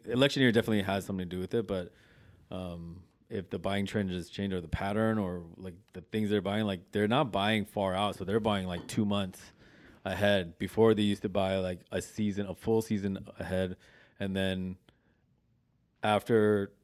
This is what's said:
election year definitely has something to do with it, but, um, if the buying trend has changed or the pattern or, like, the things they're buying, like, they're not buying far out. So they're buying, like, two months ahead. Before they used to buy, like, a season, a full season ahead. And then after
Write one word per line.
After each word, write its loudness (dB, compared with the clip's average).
election 4
year 6
definitely 4
has -2
something -6
to -8
do -4
with -6
it, 0
but, -6
um, -10
if -8
the -6
buying 0
trend -2
has -6
changed -4
or -4
the -12
pattern 0
or, -4
like, -12
the -12
things -2
they're 4
buying, 0
like, -6
they're 2
not 2
buying 2
far -2
out. 0
So -8
they're 2
buying, 0
like, -6
two -2
months -2
ahead. 2
Before 4
they 2
used 2
to -2
buy, 0
like, -4
a -2
season, -4
a -8
full 2
season -4
ahead. -2
And -4
then -2
after 4